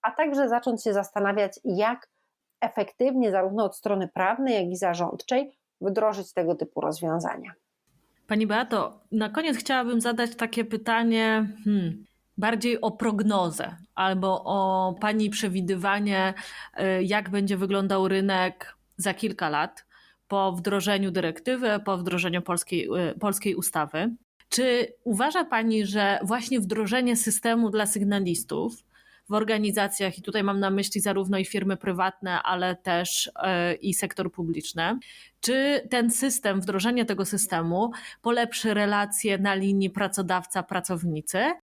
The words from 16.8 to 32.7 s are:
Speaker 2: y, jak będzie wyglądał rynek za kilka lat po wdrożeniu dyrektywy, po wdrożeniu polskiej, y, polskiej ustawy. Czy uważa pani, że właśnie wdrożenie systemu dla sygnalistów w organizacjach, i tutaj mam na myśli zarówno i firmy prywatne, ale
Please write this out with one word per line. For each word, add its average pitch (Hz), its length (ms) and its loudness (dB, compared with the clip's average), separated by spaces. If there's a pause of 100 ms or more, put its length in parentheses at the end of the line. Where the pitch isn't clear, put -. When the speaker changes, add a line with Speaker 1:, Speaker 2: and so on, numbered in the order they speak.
Speaker 2:
y, 190 240 2
jak 202 260 0
będzie 202 260 0
wyglądał 196 520 2
rynek 190 680 0 (200)
za 185 180 -2
kilka 190 340 -2
lat 147 380 -2 (420)
po 196 240 2
wdrożeniu 190 580 0
dyrektywy, 208 720 0
po 196 120 0
wdrożeniu 175 460 0
polskiej, 175 460 -2 (240)
y, - 60 -8
polskiej 202 360 0
ustawy. 170 600 -2 (340)
Czy 247 440 2 (120)
uważa 269 400 2
pani, 226 420 2
że 202 360 2
właśnie 233 380 0
wdrożenie 220 560 2
systemu 233 540 2
dla 208 160 2
sygnalistów 196 1000 0 (400)
w 202 60 -4
organizacjach, 208 840 0
i 185 40 -18
tutaj 202 200 -2
mam 196 180 0
na 196 100 2
myśli 196 300 0
zarówno 196 380 0
i 190 60 0
firmy 196 320 -2
prywatne, 185 680 -2
ale 180 340 0